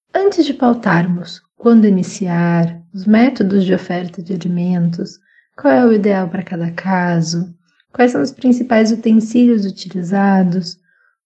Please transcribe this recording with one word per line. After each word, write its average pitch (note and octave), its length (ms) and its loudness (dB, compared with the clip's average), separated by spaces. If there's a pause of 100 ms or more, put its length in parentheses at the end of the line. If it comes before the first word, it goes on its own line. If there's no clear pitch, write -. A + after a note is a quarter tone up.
(120)
Antes F#4 320 0
de C#4 80 -4
pautarmos F3+ 880 0 (160)
quando A3+ 300 4
iniciar, E3+ 960 0 (100)
os F#3+ 140 -10
métodos G#3 580 2
de F#3 80 0
oferta F3+ 480 -6
de F3 120 -10
alimentos, F3 880 -4 (360)
qual C#4 160 0
é B3+ 140 4
o A3+ 60 4
ideal G3 360 0
para F3 140 -8
cada E3+ 300 -8
caso, F3 840 -2 (380)
quais B3 180 2
são C#4+ 100 -4
os B3+ 120 -4
principais A3+ 580 0
utensílios A3+ 760 2
utilizados, F#3 1160 -2 (440)